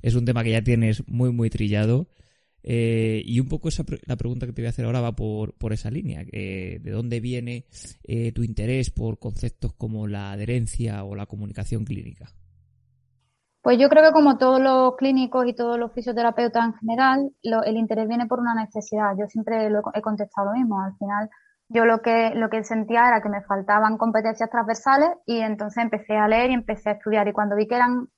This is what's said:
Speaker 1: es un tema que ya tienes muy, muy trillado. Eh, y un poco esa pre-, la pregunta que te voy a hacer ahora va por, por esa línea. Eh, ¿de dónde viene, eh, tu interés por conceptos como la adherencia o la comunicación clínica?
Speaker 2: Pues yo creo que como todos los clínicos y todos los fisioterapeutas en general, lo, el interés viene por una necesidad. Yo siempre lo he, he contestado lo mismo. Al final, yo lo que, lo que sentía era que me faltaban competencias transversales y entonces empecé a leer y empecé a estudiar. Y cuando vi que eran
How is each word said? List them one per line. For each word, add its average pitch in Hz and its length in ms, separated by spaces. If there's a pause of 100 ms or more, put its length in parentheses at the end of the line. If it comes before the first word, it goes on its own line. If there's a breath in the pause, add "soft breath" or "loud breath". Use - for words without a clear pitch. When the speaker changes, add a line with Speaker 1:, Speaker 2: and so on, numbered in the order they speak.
Speaker 1:
es 117 140
un 120 100
tema 120 180
que 113 80
ya 113 100
tienes 113 460
muy, 123 240
muy 117 180
trillado. 107 580 (560)
Eh, 113 640
y 120 140
un 131 80
poco 156 220
esa 156 140
pre-, - 220
la 123 120
pregunta 123 280
que 120 80
te 117 80
voy 117 60
a - 20
hacer 117 160
ahora 120 160
va 117 120
por, 107 440
por 110 140
esa 110 180
línea. 131 320 (100)
Eh, 95 500
¿de 101 100
dónde 117 280
viene, 120 460 (380 loud breath)
eh, 117 300
tu 117 100
interés 117 480
por 113 280
conceptos 110 540
como 110 320
la 101 260
adherencia 110 720
o 98 120
la 101 120
comunicación 104 580
clínica? - 420 (1400)
Speaker 2:
Pues 240 160
yo 277 100
creo 311 140
que 320 80
como 294 280
todos 262 200
los 262 360
clínicos 262 520
y 247 60
todos 240 240
los 233 160
fisioterapeutas 233 720
en 226 100
general, 262 560 (120)
lo, 226 200
el 220 140
interés 220 300
viene 240 180
por 240 140
una 240 160
necesidad. 214 640
Yo 208 100
siempre 220 420
lo 208 100
he, 208 200
he - 20
contestado 202 460
lo 208 100
mismo. 220 240
Al 196 160
final, 208 320 (400 soft breath)
yo 233 160
lo 226 160
que, 226 340
lo 226 140
que 220 140
sentía 226 440
era 226 140
que 208 80
me 202 140
faltaban 214 540
competencias 226 520
transversales 240 600 (160)
y 233 140
entonces 214 440
empecé 214 320
a 214 120
leer 233 240
y 254 40
empecé 220 340
a 208 40
estudiar. 208 340
Y 208 60
cuando 208 220
vi 208 120
que 240 80
eran 247 320 (100)